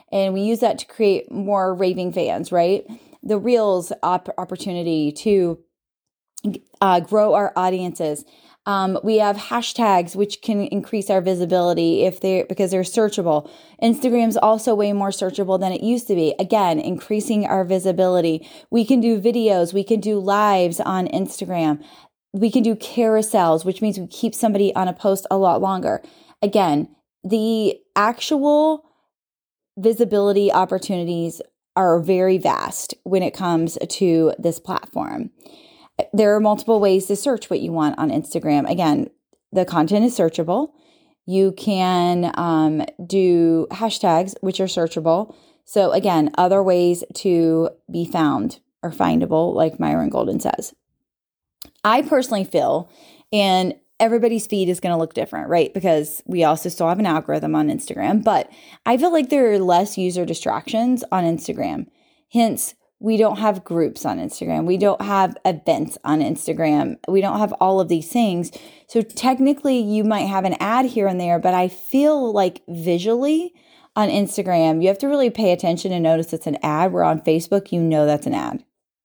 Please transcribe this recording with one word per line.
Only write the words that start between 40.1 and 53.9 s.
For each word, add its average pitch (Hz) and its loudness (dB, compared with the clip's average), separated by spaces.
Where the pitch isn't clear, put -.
searchable. 175 0
You 190 2
can, 180 0
um, 156 0
do 170 2
hashtags, 190 0
which 190 -4
are 190 0
searchable. 170 -2
So 190 2
again, 175 2
other 185 4
ways 175 2
to 165 2
be 170 -2
found 147 -2
or 175 -6
findable, 165 0
like 160 0
Myron 156 -2
Golden - -2
says. - -6
I 226 2
personally 254 0
feel, 143 -2
and 185 2